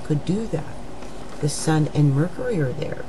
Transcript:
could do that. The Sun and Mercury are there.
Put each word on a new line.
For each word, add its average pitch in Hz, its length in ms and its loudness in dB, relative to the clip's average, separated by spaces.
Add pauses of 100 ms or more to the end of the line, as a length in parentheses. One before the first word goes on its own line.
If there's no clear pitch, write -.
could 151 200 0
do 208 240 0
that. - 280 -4 (640)
The 151 80 2
Sun 156 440 2
and 147 220 6
Mercury 185 460 0
are 131 100 0
there. - 380 -4